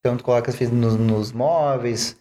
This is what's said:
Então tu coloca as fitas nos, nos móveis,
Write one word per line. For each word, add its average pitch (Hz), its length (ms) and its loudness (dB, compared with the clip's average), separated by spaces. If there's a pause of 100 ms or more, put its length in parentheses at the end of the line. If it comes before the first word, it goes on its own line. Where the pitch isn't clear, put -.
Então 123 180 0
tu - 60 -12
coloca 120 260 2
as 120 60 -4
fitas 120 180 -2
nos, 117 220 2
nos 110 360 0
móveis, 127 880 -2